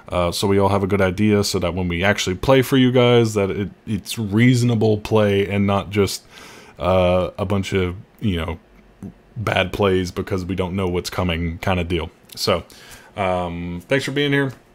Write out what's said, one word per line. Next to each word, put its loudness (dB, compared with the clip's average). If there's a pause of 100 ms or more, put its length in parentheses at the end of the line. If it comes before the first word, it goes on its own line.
uh, 0
so -2
we 2
all 4
have 0
a 0
good 0
idea, 2
so -4
that -2
when -4
we -2
actually 0
play 4
for 0
you 4
guys, 4
that 0
it, -4 (160)
it's -6
reasonable 2
play 2
and 0
not 0
just, 0 (560)
uh, 2
a -6
bunch -2
of, -2 (240)
you -2
know, -6 (800)
bad -2
plays 2
because -6
we -6
don't -4
know -2
what's -4
coming -4
kinda -2
deal. -4 (240)
So, -2 (520)
um, -4
thanks -2
for -6
being -2
here. 0 (220)